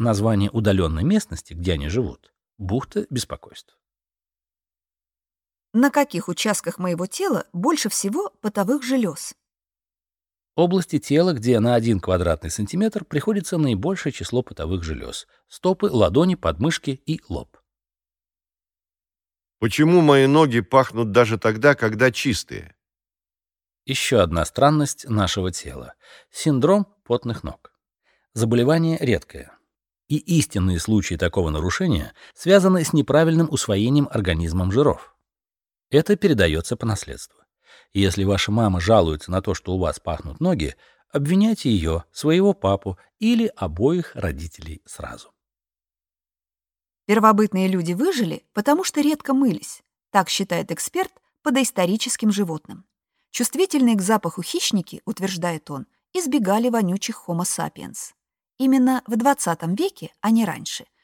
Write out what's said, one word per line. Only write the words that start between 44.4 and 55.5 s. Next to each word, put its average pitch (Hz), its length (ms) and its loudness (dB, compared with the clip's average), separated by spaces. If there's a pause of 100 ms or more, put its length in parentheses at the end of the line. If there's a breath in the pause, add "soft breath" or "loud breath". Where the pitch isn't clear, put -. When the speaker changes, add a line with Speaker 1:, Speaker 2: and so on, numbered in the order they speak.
Speaker 1:
сразу. - 480 -16 (1700)
Speaker 2:
Первобытные 208 640 4
люди 175 240 0
выжили, 233 600 -2
потому 294 300 0
что - 180 -4
редко 294 320 0
мылись. 262 500 0 (280)
Так 190 180 2
считает - 440 -4
эксперт - 400 -6 (300)
по 302 100 -2
доисторическим 214 800 0
животным. 180 520 -6 (460)
Чувствительные 262 640 2
к 196 80 0
запаху 185 400 -2
хищники, - 640 -4
утверждает 175 640 -6